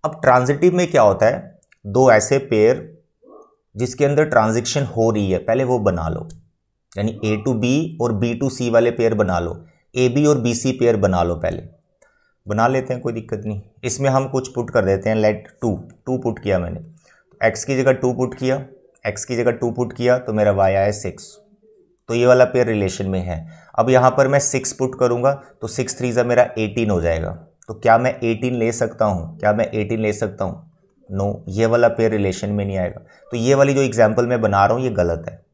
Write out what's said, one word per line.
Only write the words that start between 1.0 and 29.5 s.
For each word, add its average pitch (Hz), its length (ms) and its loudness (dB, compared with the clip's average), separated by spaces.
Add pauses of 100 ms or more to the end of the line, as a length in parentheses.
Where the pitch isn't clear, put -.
होता 104 240 4
है, - 320 -4 (280)
दो 127 240 4
ऐसे 110 280 4
पेयर 117 600 0 (760)
जिसके 123 280 -2
अंदर 143 200 4
ट्रांजैक्शन 117 600 2
हो 113 260 0
रही 101 200 0
है, 90 80 2
पहले 123 260 0
वो 123 140 0
बना 87 300 0
लो, 82 200 -8 (680)
यानी 107 260 -4
A 107 80 0 (160)
to 127 80 0
B 143 440 -2
और 120 200 0
B 117 220 0
to 135 160 -2
C 120 120 -2
वाले 117 200 4
पेयर 113 240 0
बना 92 240 0
लो, 85 280 -6 (300)
A 127 140 2
B 143 160 2
और 143 160 4
B 120 120 -2
C 127 180 -2
पेयर 117 240 2
बना 92 260 0
लो, 87 120 0
पहले 85 280 -6 (840)
बना 110 220 0
लेते 131 260 -2
हैं, 123 80 -10
कोई 120 100 -4
दिक्कत 113 320 -8
नहीं। 104 160 -8 (240)
इसमें 135 260 -2
हम 135 180 0
कुछ 131 200 -4
पुट 120 220 -6
कर 110 140 2
देते 98 260 0
हैं, 110 60 0
let 107 340 0 (100)
टू, 110 140 -2 (320)
टू 127 120 -4
पुट 113 200 -4
किया 98 200 -2
मैंने, 85 220 -6
तो - 680 -10
एक्स - 180 -2
की 135 120 -2
जगह 131 160 2
टू 127 200 0
पुट 127 220 -4
किया, 131 300 -4 (420)
एक्स 104 180 -6
की 123 120 -6
जगह 120 140 0
टू 117 200 -4
पुट 120 220 -4
किया 123 260 0
तो 120 140 -8
मेरा 104 200 2
वाई 95 220 2
आया 98 160 2
सिक्स, - 460 -10 (720)
तो 117 60 -4
ये 120 120 4
वाला 127 180 8
पेयर 127 220 0
रिलेशन 101 400 -2
में 95 140 -2
है। 85 260 -8 (320)
अब 117 120 2
यहाँ 127 200 6
पर 135 180 2
मैं 139 100 2
सिक्स 135 340 -2
पुट 131 260 -4
करूँगा 123 340 2 (280)
तो 113 60 -8
सिक्स - 320 -6
थ्री 123 140 -4
ज़ा 120 120 0
मेरा 120 240 4 (100)
एटीन 107 320 -2
हो 90 100 2
जाएगा। 82 300 -2 (380)
तो 110 60 -10
क्या 113 240 4
मैं 127 220 -2
एटीन 117 340 -2
ले 113 180 -2
सकता 113 320 -2
हूँ, 87 340 -4
क्या 104 140 2